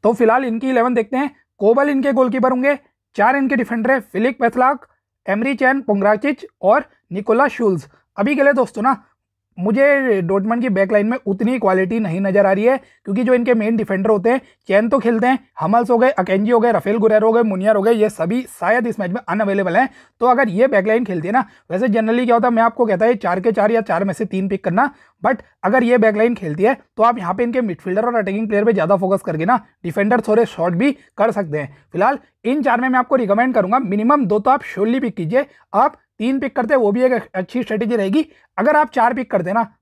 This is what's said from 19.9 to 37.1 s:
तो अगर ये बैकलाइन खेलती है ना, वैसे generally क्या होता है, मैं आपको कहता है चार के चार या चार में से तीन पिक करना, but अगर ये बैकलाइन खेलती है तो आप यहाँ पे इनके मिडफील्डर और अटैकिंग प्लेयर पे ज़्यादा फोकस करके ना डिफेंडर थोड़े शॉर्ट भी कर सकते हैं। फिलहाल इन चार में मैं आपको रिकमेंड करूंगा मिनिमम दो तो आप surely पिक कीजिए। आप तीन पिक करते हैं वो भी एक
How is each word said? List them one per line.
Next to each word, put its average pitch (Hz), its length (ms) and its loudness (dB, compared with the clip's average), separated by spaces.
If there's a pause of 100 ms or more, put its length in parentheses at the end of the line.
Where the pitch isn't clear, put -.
तो 240 60 0
अगर 247 240 2
ये 214 180 2
बैकलाइन 220 380 0
खेलती 175 220 -6
है 202 40 -4
ना, 254 140 0 (260)
वैसे 202 160 -2
generally 226 380 0
क्या 233 100 2
होता 233 120 0
है, 240 60 0
मैं 226 100 2
आपको 233 220 0
कहता 208 200 0
है 240 100 2
चार 185 240 -4
के 220 120 0
चार 214 200 0
या 233 100 0
चार 180 220 -2
में 196 100 -4
से 220 120 -6
तीन 190 220 -6
पिक 190 160 -6
करना, 202 300 0 (320)
but 254 120 0 (260)
अगर 240 200 2
ये 240 140 2
बैकलाइन 220 380 2
खेलती 165 280 -4
है 262 140 2 (200)
तो 220 60 2
आप 233 140 2
यहाँ 175 160 -6
पे 233 100 -2
इनके 240 180 -2
मिडफील्डर 196 440 -4
और 240 100 -2
अटैकिंग 208 320 -2
प्लेयर 208 180 0
पे 233 80 4
ज़्यादा 190 220 2
फोकस 185 260 -2
करके 160 240 -6
ना 240 140 2 (240)
डिफेंडर 208 380 0
थोड़े 220 240 2
शॉर्ट 175 300 -4
भी 254 160 0 (260)
कर 220 140 2
सकते 175 260 -6
हैं। 147 200 -10 (140)
फिलहाल 214 280 0 (260)
इन 269 180 0
चार 240 180 0
में 262 80 -2
मैं 254 100 2
आपको 254 160 -2
रिकमेंड 233 380 0
करूंगा 220 260 0
मिनिमम 233 460 0
दो 208 140 0
तो 247 120 0
आप 285 100 2 (140)
surely 226 260 0
पिक 240 140 -4
कीजिए। 220 300 -2 (280)
आप 254 240 0 (220)
तीन 262 200 -2
पिक 254 160 -6
करते 240 180 -2
हैं 262 80 2
वो 202 100 2
भी 247 120 0
एक 254 320 0